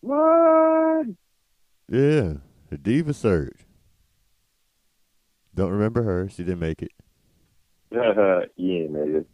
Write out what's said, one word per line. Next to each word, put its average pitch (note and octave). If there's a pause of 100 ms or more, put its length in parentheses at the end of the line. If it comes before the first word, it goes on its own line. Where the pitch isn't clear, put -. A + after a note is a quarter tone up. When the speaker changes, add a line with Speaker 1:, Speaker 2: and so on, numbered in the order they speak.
Speaker 1:
What? D#4+ (800)
Speaker 2:
Yeah, C3 (340)
the -
Diva C#3+
Search. F2+ (2000)
Don't F#2
remember A2
her. F#2+
She -
didn't F2+
make D#2+
it. - (1000)
Speaker 1:
<laughs> G#2
You F#2
ain't D2+
made D2+
it. D#2